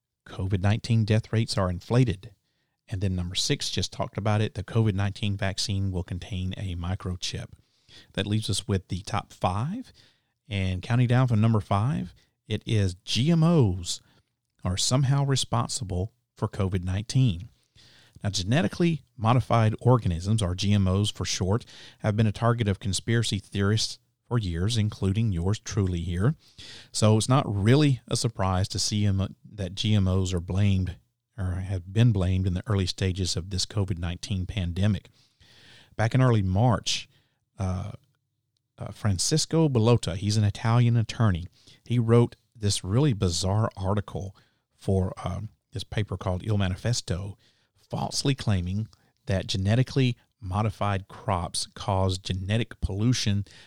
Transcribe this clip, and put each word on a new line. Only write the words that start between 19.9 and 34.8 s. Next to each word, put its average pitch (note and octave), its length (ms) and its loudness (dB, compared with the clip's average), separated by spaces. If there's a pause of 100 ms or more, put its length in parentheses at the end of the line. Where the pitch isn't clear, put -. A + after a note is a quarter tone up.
or F2 120 0
G G2 180 0
M G2+ 160 4
Os G2+ 220 2
for - 140 -8
short, G2 400 0 (360)
have G#2+ 160 0
been A2 100 4
a G#2 60 2
target A#2 360 2
of G2 120 -2
conspiracy A2 580 -2
theorists G2+ 600 -2 (300)
for A#2+ 100 0
years, G2 400 -2
including G#2 540 0
yours F2+ 260 0
truly F2+ 420 -2
here. F2 340 0 (580)
So A2 260 4
it's G#2+ 100 0
not C3 180 4
really A#2+ 640 4
a - 80 -2
surprise F#2+ 520 0
to - 100 -6
see G#2 260 0
him, G2 160 2
uh, F#2+ 80 -2 (260)
that G2 200 -8
G G#2+ 200 0
M F#2+ 140 4
Os F#2 260 2
are F2 60 0
blamed F#2 560 0 (400)
or F#2 200 -4 (100)
have F#2+ 260 -6
been A2+ 200 4
blamed F#2 340 2
in F#2 80 0
the F2 120 -2
early G2 200 0
stages F#2 500 -2
of F2 140 -6
this F#2 160 -4
covid F2+ 320 -2
nineteen F2+ 480 -4
pandemic. F#2 640 -2 (840)